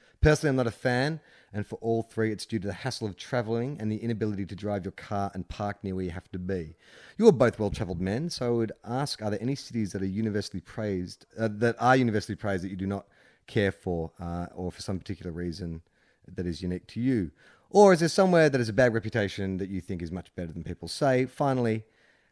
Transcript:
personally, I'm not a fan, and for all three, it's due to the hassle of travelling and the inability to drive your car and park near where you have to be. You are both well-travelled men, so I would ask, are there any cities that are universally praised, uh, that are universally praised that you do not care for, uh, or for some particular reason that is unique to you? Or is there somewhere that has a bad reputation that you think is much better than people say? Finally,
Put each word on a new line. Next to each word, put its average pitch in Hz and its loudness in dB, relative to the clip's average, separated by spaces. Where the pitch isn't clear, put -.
personally, 151 4
I'm 131 2
not 127 2
a 117 -2
fan, 131 0
and 104 -4
for 104 -10
all 113 0
three, 110 -2
it's - -10
due 113 -2
to 92 -6
the 98 -4
hassle 113 -6
of 98 -8
travelling 120 -2
and 107 -2
the 107 -2
inability 104 -2
to 95 -10
drive 101 -4
your 92 -8
car 98 -4
and 92 -8
park - -6
near 95 -4
where 92 -4
you 87 -4
have 90 -10
to 95 -6
be. 90 -4
You 226 8
are 202 10
both 120 4
well-travelled 92 -2
men, 110 -2
so - -6
I 120 0
would 113 0
ask, 131 -4
are 107 -2
there 101 -4
any 127 -2
cities 110 -4
that 101 -4
are 98 0
universally 101 -2
praised, 98 -6
uh, 110 0
that 117 2
are 123 6
universally 110 2
praised 98 -2
that 95 -6
you 98 -8
do 95 -4
not 98 -4
care 101 2
for, 85 -4
uh, 87 -6
or 90 -6
for - -14
some 95 -6
particular 90 -10
reason 85 -6
that 90 -4
is 87 -6
unique 90 -4
to - -8
you? 117 0
Or 202 10
is 165 6
there 165 2
somewhere 175 6
that 135 2
has 117 0
a 113 -2
bad 120 6
reputation 101 -2
that 95 -4
you 95 -4
think 87 -6
is 82 -6
much 90 -10
better 85 -8
than 82 -8
people 85 -10
say? 131 2
Finally, 123 0